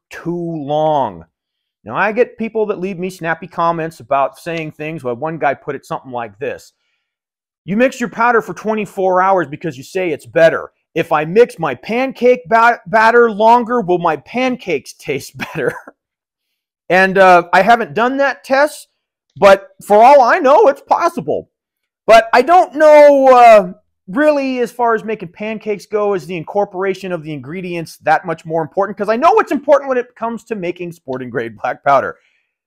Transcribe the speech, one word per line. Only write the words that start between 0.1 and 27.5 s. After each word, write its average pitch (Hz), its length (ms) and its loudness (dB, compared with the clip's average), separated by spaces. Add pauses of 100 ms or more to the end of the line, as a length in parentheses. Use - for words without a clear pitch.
too - 200 -10
long. 151 960 -4 (580)
Now, 107 120 -12
I 190 160 -2
get 240 260 -4
people 220 300 -6
that 196 120 -6
leave 185 200 -8
me 185 100 -8
snappy 165 380 -8
comments 165 520 -6
about 135 380 -4
saying 165 360 -10
things. 151 300 -12
Well, 123 120 -6
one 156 240 -10
guy 139 160 -2
put 143 200 -12
it - 80 -16
something 135 280 -12
like 117 260 -12
this. 113 360 -12 (920)
"You 190 120 -4
mix 254 220 0
your 240 100 -6
powder 233 340 0
for 190 100 -12
twenty-four 190 680 -4
hours 185 260 0
because 147 280 -10
you 135 80 -18
say 185 280 -6
it's - 160 -10
better. 139 440 0 (220)
If 160 180 -4
I 156 140 0
mix 220 320 0
my 156 160 -6
pancake 247 760 -2
ba-, 226 380 2
batter 226 460 2
longer, 226 500 2
will 175 180 0
my 165 180 -2
pancakes 240 760 -6
<laughs> - 60 -20
taste - 360 -10
better?" 135 400 -6 (1120)
And, 190 280 2
uh, 180 340 6
I 185 120 4
haven't 214 320 0
done 247 220 -2
that 269 260 -2
test, 277 440 -2 (480)
but 196 340 4 (140)
for 208 200 4
all 277 180 8
I 254 160 2
know, 330 300 4
it's 269 140 -2
possible. 147 680 -4 (560)
But 226 280 6
I 247 100 4
don't 330 320 2
know... 294 540 6
Uh, 220 440 8 (340)
really, 269 520 0
as 240 140 -4
far 233 200 0
as 214 120 -4
making 214 260 -10
pancakes 214 540 -10
go, 208 300 -2
is 151 100 -8
the 180 100 -10
incorporation 190 800 -6
of 160 100 -10
the 156 80 -12
ingredients 165 680 -12